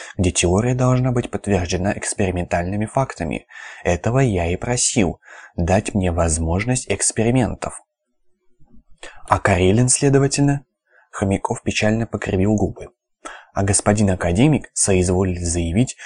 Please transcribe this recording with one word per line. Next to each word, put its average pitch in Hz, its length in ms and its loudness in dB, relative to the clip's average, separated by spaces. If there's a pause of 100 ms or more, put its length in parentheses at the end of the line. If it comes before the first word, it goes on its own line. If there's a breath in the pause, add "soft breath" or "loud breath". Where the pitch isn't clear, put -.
(160 loud breath)
где 92 160 0
теория 104 440 0
должна 127 360 2
быть 120 200 -2
подтверждена 92 640 -2
экспериментальными 92 880 -2
фактами. 87 600 -4 (360 loud breath)
Этого 107 360 0
я 101 260 2
и 87 120 -2
просил, 117 640 0 (360 loud breath)
дать 92 380 0
мне 92 180 0
возможность 85 800 -2
экспериментов». - 920 -2 (1500 loud breath)
«А 101 120 0
Карелин, 98 500 4
следовательно?» 139 760 2 (460 soft breath)
Хомяков 98 520 -2
печально 110 420 0
покривил 104 500 0
губы. - 340 -2 (640 loud breath)
«А - 100 -2
господин 104 480 2
академик 101 640 2
соизволил 90 680 0
заявить, 85 640 0